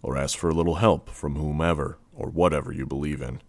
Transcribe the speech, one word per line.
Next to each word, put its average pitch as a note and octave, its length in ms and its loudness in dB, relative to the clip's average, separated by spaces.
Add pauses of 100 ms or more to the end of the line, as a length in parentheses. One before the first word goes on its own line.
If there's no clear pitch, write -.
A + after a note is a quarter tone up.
or C2 160 -4
ask C#2 200 -2
for F2 120 0
a E2 40 2
little E2 220 2
help F#2 340 4
from D2 260 -6
whomever D2+ 600 0 (160)
or - 160 -8
whatever D#2 420 2
you C2 140 -4
believe C#2 360 -4
in. C2 280 -8